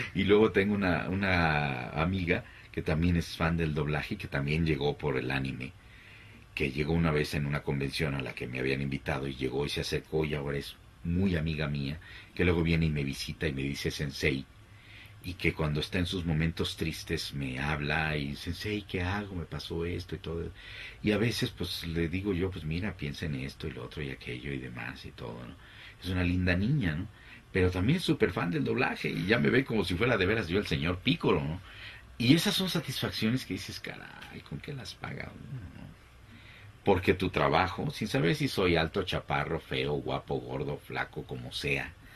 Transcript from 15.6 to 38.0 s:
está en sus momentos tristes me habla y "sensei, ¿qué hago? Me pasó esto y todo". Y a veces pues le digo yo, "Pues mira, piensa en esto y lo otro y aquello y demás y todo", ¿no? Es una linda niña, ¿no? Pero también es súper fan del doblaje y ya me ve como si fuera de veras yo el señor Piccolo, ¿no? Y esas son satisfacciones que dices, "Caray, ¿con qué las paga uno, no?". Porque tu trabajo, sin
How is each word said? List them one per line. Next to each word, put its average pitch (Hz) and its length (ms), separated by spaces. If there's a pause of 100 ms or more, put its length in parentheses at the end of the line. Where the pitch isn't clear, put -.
está - 180
en 90 80
sus 87 180
momentos 82 520
tristes 80 580
me 65 260
habla 76 560
y 71 180
"sensei, 104 480
¿qué 92 200
hago? 101 340
Me 80 80
pasó 82 400
esto 87 320
y - 20
todo". 82 320 (520)
Y 104 100
a 104 60
veces 117 320
pues - 360
le 82 220
digo 95 240
yo, 92 180
"Pues 85 140
mira, 85 320
piensa 73 300
en 71 100
esto 67 320
y 67 40
lo 62 120
otro 76 180
y 69 80
aquello 64 420
y 67 60
demás 62 460
y - 80
todo", 60 340
¿no? 58 80 (480)
Es 90 60
una 90 160
linda 90 320
niña, 101 400
¿no? 95 100 (460)
Pero 90 200
también 98 240
es 180 80
súper - 280
fan 170 200
del 151 100
doblaje 117 480
y 104 160
ya 113 140
me 139 100
ve 123 140
como 107 200
si 90 120
fuera 117 200
de 95 80
veras 104 220
yo 87 140
el - 80
señor 82 320
Piccolo, 101 420
¿no? 78 180 (560)
Y 120 180
esas 180 200
son 185 140
satisfacciones 120 760
que 92 100
dices, 92 260
"Caray, - 680
¿con - 120
qué 151 120
las 120 220
paga - 400
uno, - 260 (140)
no?". - 160 (960)
Porque 92 300
tu 92 160
trabajo, 78 600
sin - 180